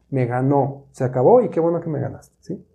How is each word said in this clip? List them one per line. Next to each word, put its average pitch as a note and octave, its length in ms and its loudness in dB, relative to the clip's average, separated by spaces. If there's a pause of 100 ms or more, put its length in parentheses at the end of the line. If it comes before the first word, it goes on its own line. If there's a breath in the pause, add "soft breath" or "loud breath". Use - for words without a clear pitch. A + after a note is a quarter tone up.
me C3 160 -2
ganó, C3+ 680 0
se C3 120 -4
acabó D3+ 380 4
y - 80 -4
qué E3 100 -4
bueno E3+ 220 0
que E3+ 80 -8
me C#3 100 -4
ganaste, - 400 -10
¿sí? - 240 -14 (100)